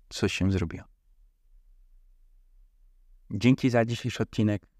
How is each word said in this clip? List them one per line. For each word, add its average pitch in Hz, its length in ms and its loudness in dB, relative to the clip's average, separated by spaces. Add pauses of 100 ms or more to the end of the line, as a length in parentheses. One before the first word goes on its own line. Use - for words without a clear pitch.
co - 180 -2
się 92 240 0
zrobiło. 90 320 -4 (2500)
Dzięki 127 380 2
za 117 160 2
dzisiejszy 117 380 -6
odcinek. 104 440 -2 (120)